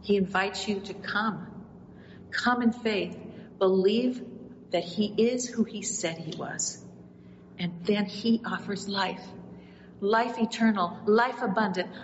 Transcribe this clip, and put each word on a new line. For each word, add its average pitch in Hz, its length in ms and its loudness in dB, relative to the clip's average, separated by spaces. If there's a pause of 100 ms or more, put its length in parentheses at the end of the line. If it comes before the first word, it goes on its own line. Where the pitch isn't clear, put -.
He 202 160 4
invites 190 500 0
you 196 140 -2
to - 140 -10
come. 208 520 -4 (840)
Come 240 320 2
in 226 100 6
faith. - 460 -2 (400)
Believe 196 680 4 (460)
that 175 140 0
he 208 220 0
is 240 420 2
who 226 160 0
he 202 180 -8
said - 340 -4
he 156 220 -8
was. - 440 -6 (760)
And - 260 -4
then 202 220 2
he 226 380 2
offers 190 440 -6
life. 196 360 -2 (760)
Life 226 380 2
eternal, 214 680 2
life 233 340 4
abundant, 196 480 0 (160)